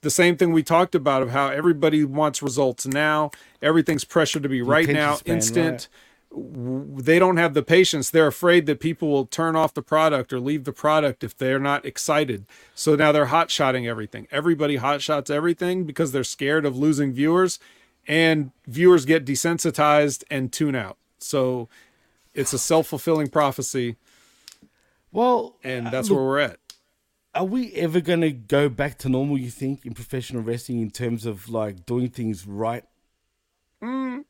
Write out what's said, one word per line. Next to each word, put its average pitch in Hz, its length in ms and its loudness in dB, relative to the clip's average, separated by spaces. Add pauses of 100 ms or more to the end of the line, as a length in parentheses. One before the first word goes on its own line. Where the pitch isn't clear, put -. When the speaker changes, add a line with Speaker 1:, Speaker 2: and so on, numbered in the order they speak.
Speaker 1:
the 151 100 -2
same 175 260 4
thing 175 160 2
we 160 100 4
talked 175 320 2
about 135 280 2
of 123 80 -4
how 139 180 0
everybody 151 560 2
wants 143 380 -2
results 131 420 -2
now. 151 460 0 (300)
Everything's 156 440 2
pressured 156 380 0
to 143 60 -2
be 131 120 -2
right 143 240 4
Speaker 2:
Attention 147 160 2
Speaker 1:
now, 147 140 0
Speaker 2:
span, 170 200 -4
Speaker 1:
instant. 160 520 -2 (440)
Speaker 2:
right. - 80 -12
Speaker 1:
W-, 135 640 -10
they 156 180 4
don't 185 180 4
have 165 180 2
the 147 80 0
patience. 170 480 4
They're 160 160 6
afraid 175 400 4
that 147 120 -2
people 160 300 -4
will 139 160 0
turn 160 300 -2
off 160 180 2
the 147 80 -6
product 151 500 0
or 127 80 -4
leave 139 240 -4
the 139 100 -8
product 151 500 0
if 113 120 -10
they're 135 240 0
not 143 260 -2
excited. 131 600 -2 (300)
So 156 200 2
now 151 160 4
they're 147 140 4
hot-shotting 131 600 0
everything. 110 440 -10
Everybody 147 460 0
hot-shots 143 540 -2
everything 175 540 -2
because 151 260 -4
they're 131 120 -2
scared 143 420 -2
of 131 120 -2
losing 143 360 0
viewers, 165 460 0 (480)
and 156 440 2 (160)
viewers 160 380 6
get 156 200 2
desensitized 151 1040 0
and 131 220 -4
tune 147 220 -2
out. 113 220 -8 (220)
So 127 480 -4 (680)
it's 139 200 -4
a 131 60 -4
self-fulfilling 156 680 0
prophecy. 131 680 -2 (1120)
Speaker 2:
Well, 233 520 0
Speaker 1:
And 127 240 -6
Speaker 2:
uh, 117 40 -6
Speaker 1:
that's 131 180 -4
Speaker 2:
look, 151 80 4
Speaker 1:
where 135 80 0
we're 135 140 2
at. 127 200 -2 (760)
Speaker 2:
are 170 100 -2
we 233 280 -4
ever 170 280 0
gonna 165 300 0
go 139 380 0
back 139 300 -6
to 135 100 -6
normal, 135 300 0
you 123 100 -8
think, 135 360 -8
in 117 80 -12
professional 123 500 -8
wrestling 117 380 -4
in 107 100 -4
terms 117 340 -6
of, 107 240 -8
like, 107 360 -6
doing 123 240 -2
things 110 380 -8
right? 113 380 -6 (960)
Speaker 1:
Mm. 262 480 -8